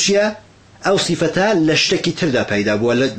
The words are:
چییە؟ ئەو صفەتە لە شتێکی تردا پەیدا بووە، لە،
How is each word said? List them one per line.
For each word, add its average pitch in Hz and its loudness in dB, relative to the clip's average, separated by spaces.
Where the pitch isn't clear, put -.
چییە؟ 202 2
ئەو 190 2
صفەتە 175 0
لە 156 2
شتێکی 170 -2
تردا 123 0
پەیدا 104 0
بووە، 117 0
لە، 135 2